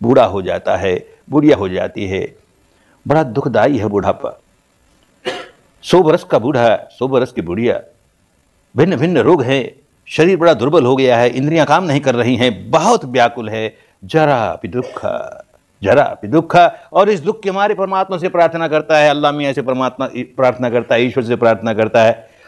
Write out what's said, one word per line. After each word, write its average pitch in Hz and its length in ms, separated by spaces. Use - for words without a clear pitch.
बूढ़ा 120 220
हो 98 180
जाता 92 340
है, 92 300
बुढ़िया 143 260
हो 98 120
जाती 92 380
है। 92 300
बड़ा 151 140
दुखदाई 131 560
है 104 80
बुढ़ापा। 98 540
सौ 185 200
बरस 165 220
का 151 140
बूढ़ा, 117 380
सौ - 320
बरस 127 240
की - 100
बुढ़िया, 95 380
भिन्न 160 200
भिन्न 156 220
रोग 139 240
हैं, 127 280
शरीर 180 300
बड़ा 165 180
दुर्बल 139 300
हो 127 120
गया 127 200
है, 120 140
इंद्रियां 147 360
काम 156 180
नहीं 143 160
कर 131 140
रही 120 220
हैं, 107 340
बहुत 185 340
व्याकुल 120 440
है। 110 280
जरा 120 580
भी 107 60
दुख, 117 380
जरा 120 400
भी 107 60
दुख। 160 280
और 196 180
इस 196 100
दुख 196 220
के 196 80
मारे 196 240
परमात्मा 190 440
से 175 100
प्रार्थना 165 400
करता 151 300
है, 151 120
अल्लाह 147 220
मियाँ 143 200
से 131 100
परमात्मा 127 540
प्रार्थना 123 540
करता 120 240
है, 117 100
ईश्वर 127 200
से 120 120
प्रार्थना 113 380
करता 110 280
है, 113 280